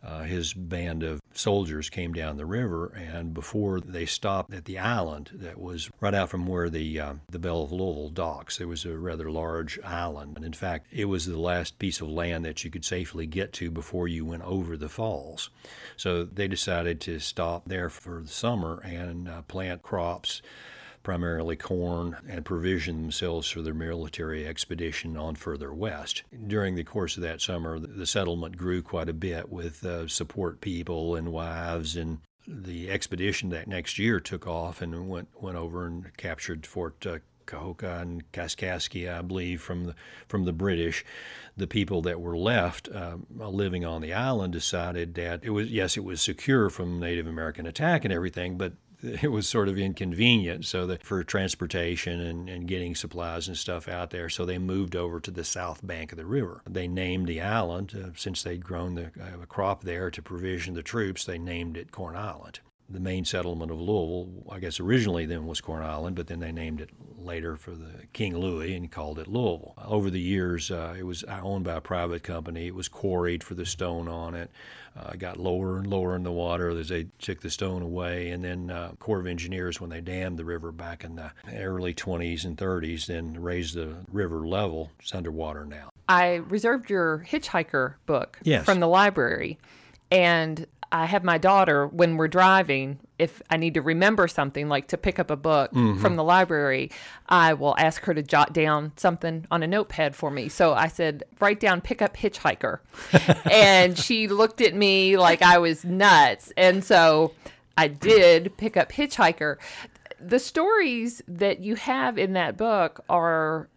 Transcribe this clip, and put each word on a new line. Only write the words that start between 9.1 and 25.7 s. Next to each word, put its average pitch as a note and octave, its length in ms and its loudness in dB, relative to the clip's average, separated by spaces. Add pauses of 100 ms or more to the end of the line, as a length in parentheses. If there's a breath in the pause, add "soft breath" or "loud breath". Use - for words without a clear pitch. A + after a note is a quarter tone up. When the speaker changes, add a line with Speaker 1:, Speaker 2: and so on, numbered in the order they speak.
Speaker 1:
large D#2+ 520 -6
island. D#2 540 -8
And D2+ 80 -12
in E2 80 -10
fact, F2 400 -8
it G#2 140 -4
was F#2 180 -2
the F2 140 -6
last F2 400 -2
piece F#2 240 -4
of D#2 80 -8
land E2 340 -4
that D#2 180 -8
you E2 80 -10
could D#2+ 140 -12
safely E2 420 -6
get F#2 280 -4
to F2 160 -6
before E2 360 -6
you E2 200 -4
went E2 160 -8
over F2 340 -4
the D#2 140 -8
falls. E2 580 -8 (480 loud breath)
So F2 280 -2
they F#2+ 220 -6
decided F2 560 -2
to E2 180 -8
stop E2+ 460 -6
there F2+ 220 -6
for E2+ 320 -14
the D#2+ 80 -14
summer F2 560 -4
and, F2 460 -10
uh, E2 120 -12
plant F#2 400 -8
crops, F2 600 -6 (600 loud breath)
primarily E2+ 520 -4
corn, F2 640 -4 (120)
and E2+ 160 -10
provision E2+ 560 -2
themselves D#2+ 480 -4
for E2 140 -6
their D#2+ 100 -6
military D#2+ 720 -6
expedition D#2+ 720 -8
on D#2 200 -8
further C#2+ 360 -8